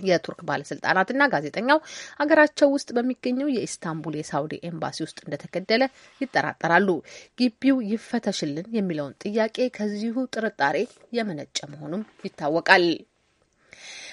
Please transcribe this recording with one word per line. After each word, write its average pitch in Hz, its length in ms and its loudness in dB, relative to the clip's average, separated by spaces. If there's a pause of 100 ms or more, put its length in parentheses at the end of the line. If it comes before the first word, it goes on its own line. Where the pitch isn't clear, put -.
የቱርክ 190 440 0
ባለስልጣናትና 160 840 0
ጋዜጠኛው 196 500 2 (400)
አገራቸው 302 520 6
ውስጥ 277 220 -2
በሚገኘው 254 560 -2
የኢስታንቡል 160 640 -4
የሳውዲ 151 480 -4
ኤምባሲ 165 380 -8
ውስጥ - 180 -8
እንደተገደለ - 640 -2 (380)
ይጠራጠራሉ። 170 680 2 (480)
ግቢው 262 480 2
ይፈተሽልን 202 840 -4
የሚለውን 165 500 -2
ጥያቄ 220 540 0
ከዚሁ 214 560 -4
ጥርጣሬ 156 460 -2 (360)
የመነጨ 196 460 -6 (100)
መሆኑም 151 360 -8 (200)
ይታወቃል። 170 640 4 (1300)